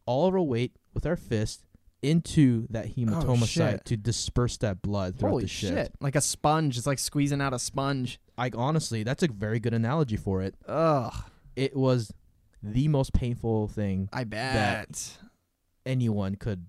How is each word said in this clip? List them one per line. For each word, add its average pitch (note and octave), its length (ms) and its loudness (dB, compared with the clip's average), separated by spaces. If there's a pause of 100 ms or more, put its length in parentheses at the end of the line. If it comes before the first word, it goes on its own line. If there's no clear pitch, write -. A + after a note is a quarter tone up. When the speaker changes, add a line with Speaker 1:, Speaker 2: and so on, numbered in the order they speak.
Speaker 1:
all C#3 220 2
of F#3 60 2
our F#3+ 80 2
weight B2 340 0 (180)
with - 120 -4
our D#3+ 100 0
fist - 500 -2 (360)
into C3+ 680 4
that A2+ 160 -4
Speaker 2:
Oh, G#2+ 40 -6
Speaker 1:
hematoma B2 580 2
site - 20 -2
Speaker 2:
shit. G#2+ 360 0
Speaker 1:
to A#2+ 120 0
disperse A#2 600 0
that G2 240 -2
blood G2 360 -2
throughout - 140 0
Speaker 2:
Holy A#2+ 120 0
Speaker 1:
the F#2 40 -2
shift. - 260 -4
Speaker 2:
shit. - 260 -4
Like C#3 160 0
a D3 60 2
sponge. D3+ 560 2
It's A#2 100 -4
like C#3 120 0
squeezing C#3+ 420 0
out C3+ 120 -2
a B2 60 -2
sponge. C3+ 600 -2 (180)
Speaker 1:
I, B2 160 -2
honestly, B2+ 500 0
that's B2+ 200 -2
a F3 40 6
very A2 320 -2
good A2+ 140 0
analogy A#2 420 0
for F#2+ 280 0
it. F#2+ 120 -6 (120)
Speaker 2:
Ugh. C#3+ 460 2 (420)
Speaker 1:
It C3 200 0
was B2+ 360 2 (500)
the B2 260 0
most C#3 260 2
painful A2+ 540 0
thing G2 460 -2
Speaker 2:
I B2+ 120 -4
Speaker 1:
that A#2 640 -2
Speaker 2:
bet. - 280 -12 (680)
Speaker 1:
anyone A2 500 0
could F#2+ 340 -6